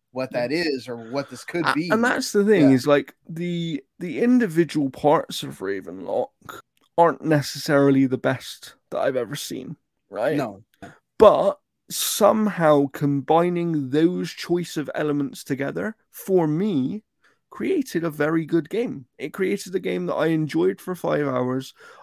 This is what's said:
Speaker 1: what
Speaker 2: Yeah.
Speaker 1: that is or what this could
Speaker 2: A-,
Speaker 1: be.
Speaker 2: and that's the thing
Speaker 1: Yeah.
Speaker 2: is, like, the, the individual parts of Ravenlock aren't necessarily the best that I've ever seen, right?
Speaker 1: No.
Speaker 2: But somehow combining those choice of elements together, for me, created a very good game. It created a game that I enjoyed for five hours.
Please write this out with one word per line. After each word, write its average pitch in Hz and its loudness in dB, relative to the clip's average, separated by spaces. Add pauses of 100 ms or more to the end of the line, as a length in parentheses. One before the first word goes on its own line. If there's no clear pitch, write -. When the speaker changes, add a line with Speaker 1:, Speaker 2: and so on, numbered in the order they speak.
(120)
Speaker 1:
what 127 -6
Speaker 2:
Yeah. 127 -2
Speaker 1:
that 123 -2
is 143 -2
or 120 -10
what 123 -8
this 123 -16
could 170 -4
Speaker 2:
A-, 143 2
Speaker 1:
be. 165 -2
Speaker 2:
and 226 2
that's - -2
the 202 2
thing 180 6
Speaker 1:
Yeah. - 8
Speaker 2:
is, 131 2
like, 143 2 (140)
the, 170 -6 (160)
the 170 -8
individual 170 2
parts - 0
of 139 -12
Ravenlock 95 -6 (720)
aren't 165 4
necessarily 139 2
the 127 -2
best - -6 (140)
that - -4
I've 131 -2
ever 123 -4
seen, - -10 (340)
right? 117 -2
Speaker 1:
No. 107 -6 (540)
Speaker 2:
But 180 6 (300)
somehow 180 2
combining 156 0
those 170 2
choice - -4
of 147 -6
elements 147 -4
together, 147 -4 (140)
for 180 0
me, 165 -2 (460)
created 233 -4
a 165 -2
very 156 0
good 160 0
game. 202 -6 (120)
It 147 -10
created 190 -4
a 180 -4
game 180 -4
that 165 -4
I 151 0
enjoyed 165 0
for 180 -8
five 156 -2
hours. 127 -4 (280)